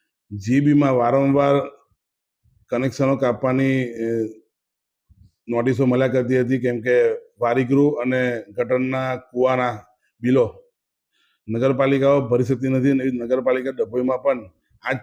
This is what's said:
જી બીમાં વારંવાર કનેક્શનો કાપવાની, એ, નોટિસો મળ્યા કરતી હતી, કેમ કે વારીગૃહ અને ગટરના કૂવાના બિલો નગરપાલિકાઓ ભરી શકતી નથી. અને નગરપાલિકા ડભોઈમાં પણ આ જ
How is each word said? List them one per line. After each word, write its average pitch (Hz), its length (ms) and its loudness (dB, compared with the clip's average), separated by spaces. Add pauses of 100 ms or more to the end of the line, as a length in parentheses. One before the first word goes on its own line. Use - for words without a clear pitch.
(320)
જી 107 280 0
બીમાં 143 360 4
વારંવાર 139 640 2 (1080)
કનેક્શનો 131 480 0
કાપવાની, 131 640 0
એ, 117 440 -4 (1200)
નોટિસો 120 380 0
મળ્યા 127 220 2
કરતી 127 320 0
હતી, 123 180 -2
કેમ 120 220 -4
કે 120 320 2 (280)
વારીગૃહ 127 600 2
અને 127 460 -2
ગટરના 127 680 -2
કૂવાના 123 600 -2 (420)
બિલો 120 340 2 (920)
નગરપાલિકાઓ 135 800 2
ભરી 123 160 0
શકતી 131 240 -2
નથી. 131 220 2
અને 131 140 0
નગરપાલિકા 127 640 -2
ડભોઈમાં 127 520 -2
પણ 123 280 -2 (320)
આ 127 100 -4
જ 123 100 -2